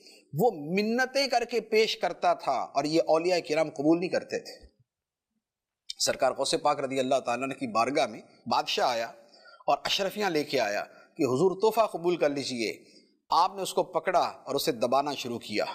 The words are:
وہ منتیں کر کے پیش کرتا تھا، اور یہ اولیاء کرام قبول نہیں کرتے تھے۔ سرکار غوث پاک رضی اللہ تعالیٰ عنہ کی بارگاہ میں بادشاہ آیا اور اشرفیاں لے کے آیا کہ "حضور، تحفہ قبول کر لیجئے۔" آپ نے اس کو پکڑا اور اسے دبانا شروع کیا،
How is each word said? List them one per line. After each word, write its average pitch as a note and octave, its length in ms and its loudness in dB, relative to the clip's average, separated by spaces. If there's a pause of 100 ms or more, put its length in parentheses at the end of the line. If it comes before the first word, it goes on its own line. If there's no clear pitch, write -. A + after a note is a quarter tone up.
(340)
وہ G#3+ 180 4
منتیں A3+ 760 0
کر A#3+ 180 2
کے A#3 160 -2
پیش A3 360 2
کرتا F3 360 0
تھا، B2+ 280 -2
اور C#3 220 -2
یہ D#3 240 2
اولیاء E3+ 300 4 (120)
کرام D3+ 200 0
قبول D#3 300 2
نہیں F3 100 -4
کرتے A2+ 300 -4
تھے۔ - 280 -18 (1300)
سرکار B2+ 320 0
غوث C3 220 -2 (100)
پاک D3 160 2
رضی C3+ 200 -2
اللہ C3 200 2
تعالیٰ A#2+ 240 -4
عنہ C3+ 100 -4
کی C3+ 140 -8
بارگاہ A#2+ 400 2
میں A2 140 -12 (260)
بادشاہ D3 420 0
آیا A#2 160 -2 (640)
اور D3 180 4
اشرفیاں G3 440 -2
لے D3+ 140 2
کے B2+ 160 -2
آیا G#2 240 0 (340)
کہ D3 60 2
"حضور، F3 380 2
تحفہ A3 240 4
قبول F3 320 -2
کر D#3 120 4
لیجئے۔" B2 680 -6 (340)
آپ F#3 260 4
نے G3 60 -6
اس - 120 -6
کو F#3 100 2
پکڑا E3+ 360 0
اور C3 360 -2
اسے C#3+ 160 0
دبانا C3 420 0
شروع A#2+ 260 -6
کیا، G#2 360 -4